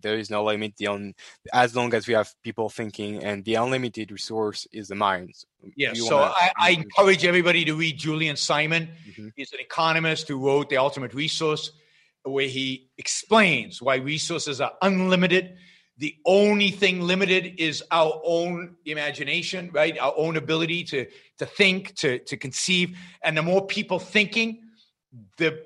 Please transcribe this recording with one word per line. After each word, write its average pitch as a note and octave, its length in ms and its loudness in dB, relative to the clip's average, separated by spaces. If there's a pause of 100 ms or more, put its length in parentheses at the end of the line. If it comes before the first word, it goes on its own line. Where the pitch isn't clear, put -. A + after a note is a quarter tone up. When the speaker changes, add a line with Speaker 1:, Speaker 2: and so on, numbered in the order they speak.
Speaker 1:
There G#2+ 180 -2
is G2+ 100 -10
no G#2 140 -2
limit. G#2+ 340 -2
The G2+ 100 -4
un-, G2+ 280 -6 (360)
as B2 240 4
long A#2+ 200 0
as A2 120 -2
we A#2 60 0
have G#2+ 180 2 (120)
people A2 260 -4
thinking, G#2 540 -8
and G2+ 200 -4
the A2 120 0
unlimited A#2 560 -2
resource G#2+ 600 -6
is G2+ 180 -14
the G2 60 -10
mind. F#2+ 380 0 (420)
Speaker 2:
Yeah, B2+ 180 -2
Speaker 1:
Do A2+ 60 -4
you A#2 60 0
Speaker 2:
so C#3+ 120 4
Speaker 1:
wanna D3 200 4
Speaker 2:
I, F3+ 220 4
I F3 120 4
encourage F3+ 540 4
everybody F3 400 4
to D#3 80 -2
read D#3+ 240 -2
Julian D#3 380 -2
Simon. D#3+ 540 0 (200)
Speaker 1:
Mm-hmm. G#2+ 260 -16
Speaker 2:
He's C3+ 180 -12
an B2+ 80 -12
economist D#3+ 680 0
who C3+ 180 -4
wrote C#3 240 2
The C3+ 80 2
Ultimate C3 380 -2
Resource, D3+ 560 -4 (500)
where C3+ 260 -2
he C3 520 -6
explains D#3+ 800 2
why C3 140 2
resources C#3+ 680 -4
are A#2+ 120 -2 (100)
unlimited. F#3 760 2 (400)
The D3 180 -8 (100)
only G3+ 460 6
thing F#3 300 0
limited F#3 560 2
is D#3+ 340 -2
our D#3+ 320 2
own E3+ 640 -2
imagination, D3+ 880 -4
right? D3+ 260 0
Our C3+ 160 0
own D#3+ 220 0
ability E3 480 -2
to, B2+ 220 -6 (320)
to C#3+ 60 -4
think, F#3+ 500 0
to, B2 240 0
to - 180 -10
conceive. F3+ 600 -2 (240)
And D#3+ 140 -2
the D#3 60 2
more F#3+ 260 2
people G3+ 320 -4
thinking, A3+ 600 -2 (760)
the, D#3+ 300 -2